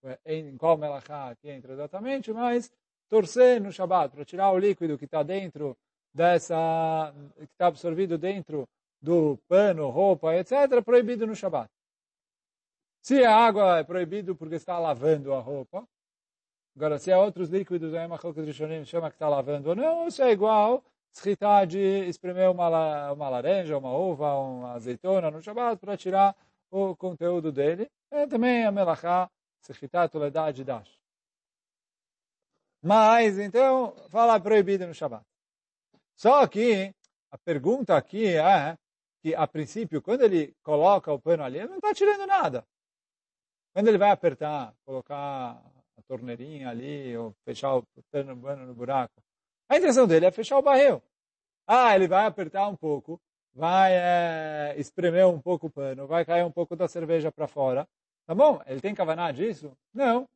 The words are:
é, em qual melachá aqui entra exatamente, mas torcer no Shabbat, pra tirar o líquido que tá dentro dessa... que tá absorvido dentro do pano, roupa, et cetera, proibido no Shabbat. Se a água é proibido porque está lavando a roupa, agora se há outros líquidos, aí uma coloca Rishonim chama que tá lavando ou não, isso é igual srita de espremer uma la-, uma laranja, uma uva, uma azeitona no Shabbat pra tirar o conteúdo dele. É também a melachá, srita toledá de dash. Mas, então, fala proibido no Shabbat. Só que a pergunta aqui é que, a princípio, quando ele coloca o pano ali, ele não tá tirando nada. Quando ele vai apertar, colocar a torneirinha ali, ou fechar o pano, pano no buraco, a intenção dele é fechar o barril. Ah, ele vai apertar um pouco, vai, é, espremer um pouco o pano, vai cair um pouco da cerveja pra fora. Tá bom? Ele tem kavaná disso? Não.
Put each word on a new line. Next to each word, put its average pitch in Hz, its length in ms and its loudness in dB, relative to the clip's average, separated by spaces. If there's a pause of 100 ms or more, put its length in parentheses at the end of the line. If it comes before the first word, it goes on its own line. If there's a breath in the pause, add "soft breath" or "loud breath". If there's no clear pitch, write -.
é, 127 140 -16 (200)
em 143 180 -16
qual 160 200 2
melachá 143 540 -10
aqui 120 180 -20
entra 131 240 -18
exatamente, 208 600 -10
mas 240 380 -4 (380)
torcer 233 520 4
no 196 120 -10
Shabbat, 165 420 -2
pra 143 100 -14
tirar 196 260 0
o 185 80 4
líquido 175 400 0
que 147 80 -14
tá 156 160 -4
dentro 151 540 -8 (360)
dessa... 160 1000 0 (240)
que 151 180 -20
tá 180 120 2
absorvido 170 500 -4
dentro 156 500 -6 (320)
do 156 380 0 (100)
pano, 180 400 2
roupa, 165 460 0
et 180 140 -2
cetera, 269 340 2
proibido 240 440 2
no 214 100 -8
Shabbat. 151 340 -6 (1300)
Se 262 220 4
a 220 120 6
água 202 420 6
é 156 60 -2
proibido 180 500 -6
porque 160 220 -10
está 175 220 -8
lavando 143 540 0
a 135 60 -4
roupa, 143 480 -12 (880)
agora 147 240 -4
se 185 140 -2
há 185 60 6
outros 185 300 0
líquidos, 170 460 -6
aí 165 120 -6
uma 170 120 -10
coloca 160 240 -10
Rishonim 151 420 -8
chama 165 260 -6
que - 80 -20
tá 156 100 -2
lavando 143 400 -2
ou 175 80 0
não, 330 320 -2
isso 277 140 -2
é 247 100 6
igual 214 500 2 (340)
srita 202 480 2
de 190 440 -2
espremer 180 420 0
uma 175 180 0
la-, 151 440 -2
uma 143 160 -8
laranja, 151 500 -2
uma 131 180 -6
uva, 151 380 -2
uma 127 400 -8
azeitona 156 560 -4
no 156 100 -16
Shabbat 220 400 -6
pra 196 160 -8
tirar 196 400 2 (340)
o 190 240 -4
conteúdo 170 560 -4
dele. 156 400 -2 (200)
É 294 160 -2
também 240 400 0
a 208 40 2
melachá, 180 600 0 (320)
srita 165 460 -4
toledá 151 420 -4
de 131 120 -10
dash. 123 380 -12 (1800)
Mas, 214 560 4
então, 247 580 2 (140)
fala 226 280 4
proibido 196 480 2
no 165 80 -14
Shabbat. 117 300 -10 (920)
Só 262 320 6
que 196 480 -2 (360)
a - 80 -20
pergunta 175 580 0
aqui 202 380 -2
é 160 420 2 (460)
que, 156 120 -4
a 160 120 0
princípio, 156 560 -8
quando 254 200 -2
ele 180 400 2
coloca 160 500 2
o 139 80 -4
pano 160 240 -2
ali, 127 140 -10
ele 220 100 -10
não 370 120 -14
tá 415 140 -2
tirando 403 320 0
nada. 285 380 -2 (1080)
Quando 208 160 2
ele 214 100 6
vai 202 120 4
apertar, 151 640 -2 (100)
colocar 135 800 -12 (340)
a 110 100 -20
torneirinha 127 640 -14
ali, 127 480 -12
ou 113 180 -12 (100)
fechar 131 320 -4
o 120 100 -2 (240)
pano, 139 300 -8
pano 135 260 -12
no 127 80 -18
buraco, 123 400 -4 (540)
a 277 80 4
intenção 262 300 4
dele 165 200 6
é 185 40 6
fechar 226 280 -2
o 269 40 2
barril. 269 400 4 (640)
Ah, 233 280 6
ele 190 120 4
vai 185 200 4
apertar 196 420 -4
um 196 80 -8
pouco, 156 440 -6 (320)
vai, 185 400 2
é, 160 840 -2
espremer 175 480 2
um 170 140 2
pouco 170 260 -4
o 151 40 -8
pano, 139 360 -10
vai 165 180 0
cair 170 200 0
um 165 80 -6
pouco 170 240 -6
da 175 100 -2
cerveja 160 460 -4
pra 151 160 -8
fora. 135 380 -2 (380)
Tá 165 100 -8
bom? 269 320 4
Ele 135 140 -10
tem 196 140 -6
kavaná 165 380 -4
disso? 147 440 -8 (160)
Não. 247 420 0